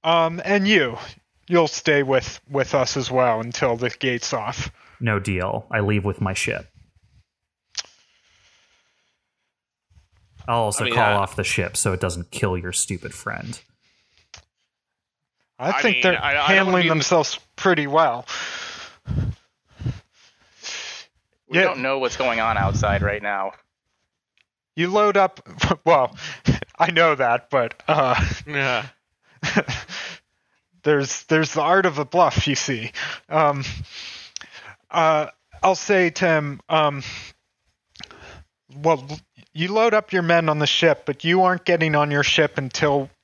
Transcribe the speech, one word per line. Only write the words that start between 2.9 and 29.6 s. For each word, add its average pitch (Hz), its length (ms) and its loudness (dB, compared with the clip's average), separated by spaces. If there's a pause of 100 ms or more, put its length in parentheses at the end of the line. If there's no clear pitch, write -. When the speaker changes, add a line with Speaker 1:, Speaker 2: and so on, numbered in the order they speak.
Speaker 1:
as 127 140 -4
well 123 300 2
until 117 360 -2
the 120 140 -2
gate's 123 420 -4
off. 113 380 -6 (300)
Speaker 2:
No 110 180 0
deal. 98 520 -4
I 113 100 0
leave 104 240 2
with 101 160 -2
my 95 140 -2
ship. - 360 -6 (3750)
I'll 120 160 0
also 107 220 -2
Speaker 3:
I - 20 0
mean, 117 80 -2
Speaker 2:
call 120 220 2
Speaker 3:
uh, 101 40 0
Speaker 2:
off - 160 -4
the 95 80 -4
ship - 320 -4
so 101 160 0
it 90 80 -4
doesn't 87 300 -6
kill 92 260 -2
your 90 160 -8
stupid - 400 -6
friend. - 480 -12 (2000)
Speaker 1:
I 131 140 -4
Speaker 3:
I - 100 -2
Speaker 1:
think 202 140 2
Speaker 3:
mean, 123 80 -2
Speaker 1:
they're 185 200 2
Speaker 3:
I, 143 60 0
I - 20 0
don't 143 60 0
wanna 147 160 2
Speaker 1:
handling 190 200 4
Speaker 3:
be 180 120 2
in - 20 2
the 160 60 2
Speaker 1:
themselves 156 440 0 (180)
pretty 160 300 2
well. 139 380 2 (3250)
Speaker 4:
We 160 80 2
Speaker 1:
Yeah. 190 60 6
Speaker 4:
don't 160 180 0
know 135 160 -2
what's 127 180 -2
going 117 240 0
on 110 160 0
outside 101 460 0
right 101 200 -2
now. 98 300 -4 (1200)
Speaker 1:
You 175 140 -2
load 208 260 2
up. 190 300 2
<laughs> - 380 -2
Well, 143 320 4 (300)
<laughs> - 320 0
I 165 140 2
know 165 220 4
that, 123 360 0
but, 123 380 -2
uh, 139 260 2 (320)
Speaker 3:
Yeah. 135 400 -2 (560)
Speaker 1:
<laughs> - 200 -2 (1200)